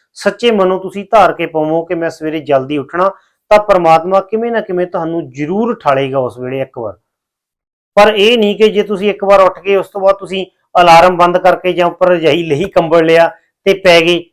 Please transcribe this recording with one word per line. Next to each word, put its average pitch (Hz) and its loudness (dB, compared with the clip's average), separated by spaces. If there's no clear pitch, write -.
ਸੱਚੇ 214 -2
ਮਨੋਂ 190 0
ਤੁਸੀਂ 190 -12
ਧਾਰ 185 4
ਕੇ 170 -6
ਪਵੋ 160 -4
ਕਿ 175 -6
"ਮੈਂ 165 -4
ਸਵੇਰੇ 156 -8
ਜਲਦੀ 135 -2
ਉੱਠਣਾ", 170 -4
ਤਾਂ 208 4
ਪਰਮਾਤਮਾ 185 2
ਕਿਵੇਂ 220 -4
ਨਾ 226 -2
ਕਿਵੇਂ 180 -4
ਤੁਹਾਨੂੰ 165 -8
ਜ਼ਰੂਰ 165 -4
ਉਠਾਲੇਗਾ 139 -2
ਉਸ 120 -6
ਵੇਲੇ 127 -8
ਇੱਕ 131 -10
ਵਾਰ। 110 -10
ਪਰ 214 2
ਇਹ 220 0
ਨਹੀਂ 208 -2
ਕਿ 214 0
ਜੇ 202 -2
ਤੁਸੀਂ 202 -6
ਇੱਕ 196 -6
ਵਾਰ 196 4
ਉੱਠ 185 0
ਗਏ, 196 -2
ਉਸ 180 -2
ਤੋਂ 202 -12
ਬਾਅਦ 196 2
ਤੁਸੀਂ 190 -8
ਅਲਾਰਮ 170 6
ਬੰਦ 175 2
ਕਰਕੇ 180 0
ਜਾਂ 175 0
ਉੱਪਰ 170 -2
ਰਜਾਈ 170 0
ਲਈ, 156 -2
ਕੰਬਲ 170 0
ਲਿਆ 165 4
ਤੇ 196 2
ਪੈ 185 4
ਗਏ 170 -2